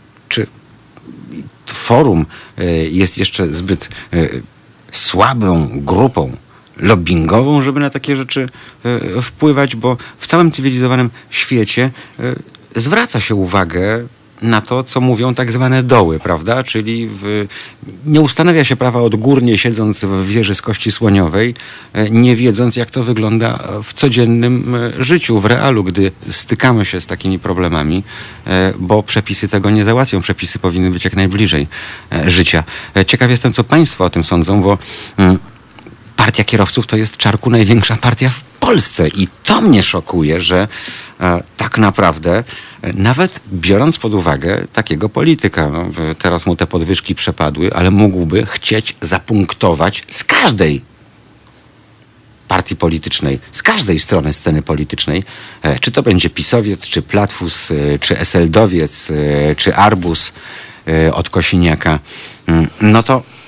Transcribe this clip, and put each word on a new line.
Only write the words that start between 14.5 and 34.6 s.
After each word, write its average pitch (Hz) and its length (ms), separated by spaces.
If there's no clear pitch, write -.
to, 123 220
co 127 180
mówią 127 340
tak 120 180
zwane 127 300
doły, 104 380
prawda? 98 440
Czyli 113 480
w, 104 340
nie 151 140
ustanawia 160 440
się 127 120
prawa 123 240
odgórnie, 120 580
siedząc 107 460
w 95 220
wieży 104 280
z - 80
kości 113 280
słoniowej, 101 640
e, 107 180
nie 120 260
wiedząc, 117 400
jak 117 140
to 131 120
wygląda 113 560
w - 80
codziennym, 120 840
e, 120 280
życiu, 127 380
w 98 40
realu, 120 400
gdy 92 260
stykamy 117 540
się 92 160
z - 60
takimi 95 320
problemami, 85 640
e, 92 320
bo 101 240
przepisy 101 460
tego 101 220
nie 107 140
załatwią. 117 360
Przepisy - 380
powinny 92 320
być 87 140
jak 92 120
najbliżej, 92 500
e, 85 180
życia. 85 340
E, 98 80
ciekaw 120 260
jestem, 123 220
co 120 120
państwo 151 400
o 87 60
tym 85 140
sądzą, 90 380